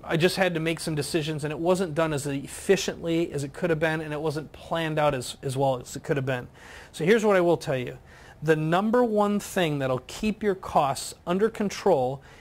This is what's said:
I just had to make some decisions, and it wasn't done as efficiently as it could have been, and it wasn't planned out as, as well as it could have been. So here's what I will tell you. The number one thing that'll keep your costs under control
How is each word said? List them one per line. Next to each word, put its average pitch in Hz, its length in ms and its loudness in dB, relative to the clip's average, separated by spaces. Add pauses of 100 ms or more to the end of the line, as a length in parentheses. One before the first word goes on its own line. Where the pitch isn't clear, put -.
I 170 120 -2
just 175 200 4
had 185 180 2
to 160 60 -2
make 160 200 -2
some 160 140 -4
decisions, 151 500 -2
and 151 80 -4
it 156 60 -8
wasn't 175 380 0
done 160 180 2
as 143 140 -2
efficiently 165 1040 -2
as 143 120 -4
it 139 100 -8
could 175 180 -2
have 156 80 0
been, 160 220 0
and 151 120 -8
it 147 80 -4
wasn't 156 300 -4
planned 160 480 -2
out 147 160 4
as, 123 260 -8
as 131 160 -4
well 135 220 2
as - 160 -14
it 135 80 -10
could 147 140 0
have 131 80 -2
been. 127 220 -4 (440)
So - 120 -6
here's 214 220 4
what 208 100 6
I 180 60 6
will 170 160 4
tell 139 200 -4
you. 131 200 -6 (460)
The 156 120 4
number 196 480 2
one 208 360 2
thing 156 400 0
that'll 131 260 0
keep - 380 -4
your 202 100 2
costs 147 600 0 (100)
under 190 240 2
control 139 720 0 (200)